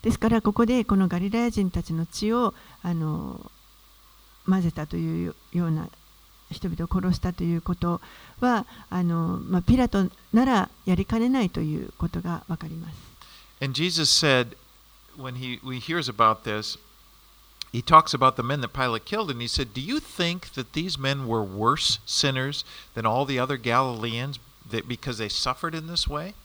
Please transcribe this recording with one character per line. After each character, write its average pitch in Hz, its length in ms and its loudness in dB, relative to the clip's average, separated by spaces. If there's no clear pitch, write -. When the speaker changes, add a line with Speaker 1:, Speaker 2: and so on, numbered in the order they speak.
Speaker 1:
で 220 100 2
す - 60 0
か 220 100 2
ら、 226 120 4
こ 208 120 2
こ 233 120 4
で 240 200 2
こ 196 120 2
の 190 120 4
ガ 175 100 0
リ 190 100 -2
ラ 226 120 0
ヤ 240 100 0
人 190 200 0
た 175 120 -4
ち - 100 -6
の 165 140 -2
血 214 260 -2
を、 233 220 2
あ 175 120 -2
の、 160 560 -4
混 185 140 4
ぜ 170 80 2
た 151 160 -8
と 160 100 -6
い 165 320 -2
う 156 60 -8
よ 175 140 0
う 165 60 0
な、 156 160 -2
人 - 160 -6
々 165 160 -4
を - 40 -8
殺 185 240 0
し - 60 0
た 180 140 -2
と 175 100 -6
い 170 140 0
う 160 40 0
こ 175 140 -4
と 175 260 -2
は、 240 280 2
あ 185 140 -2
の、 170 400 0
ま 180 160 0
あ、 180 40 2
ピ 247 140 6
ラ 247 120 4
ト 196 200 2
な 240 120 6
ら - 260 2
や 180 100 4
り 190 100 2
か 226 140 0
ね 233 100 2
な 262 140 4
い 180 80 2
と - 100 -4
い 151 240 -2
う - 140 -12
こ 170 100 -2
と 170 140 -4
が 170 240 -4
わ 165 100 -4
か 160 120 -12
り 160 80 -10
ま 165 120 -10
す。 151 60 -14
Speaker 2:
And 135 140 -4
Jesus 165 340 0
said, 127 480 4
when 131 160 -10
he, 123 300 -8
when 127 160 -6
he - 0 -
hears 160 280 -2
about 110 360 4
this, 107 340 -4
he 120 60 -4
talks 160 320 8
about 131 220 4
the 120 60 -4
men 135 200 -2
that 113 100 -8
Pilate 123 320 -2
killed, 202 260 -4
and 120 80 -6
he 120 80 -6
said, 113 280 -4
"Do 127 80 -6
you 254 180 -4
think 175 540 -6
that 127 180 -8
these 160 260 -4
men 135 280 -2
were 113 160 0
worse 107 640 0
sinners 135 580 -2
than 113 100 -6
all 123 220 2
the 135 120 -2
other 131 200 -2
Galileans 120 800 -2
that, 147 180 -4
because 120 300 -6
they 110 100 -4
suffered 160 480 -4
in 160 100 -8
this 170 220 -2
way?" 160 240 -6